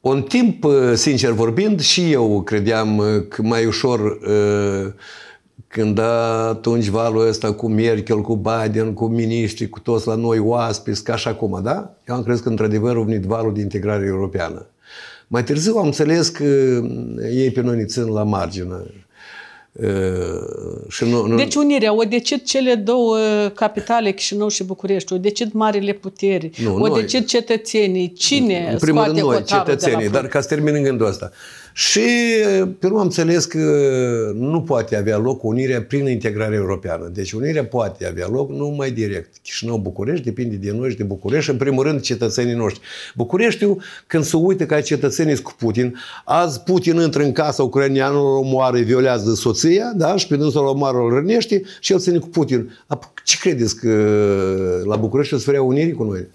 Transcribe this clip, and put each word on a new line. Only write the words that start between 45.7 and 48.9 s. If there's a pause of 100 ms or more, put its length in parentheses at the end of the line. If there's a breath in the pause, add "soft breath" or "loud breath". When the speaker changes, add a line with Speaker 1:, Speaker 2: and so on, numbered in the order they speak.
Speaker 1:
azi
Putin
intră
în
casa
ucraineanului,
omoară,
violează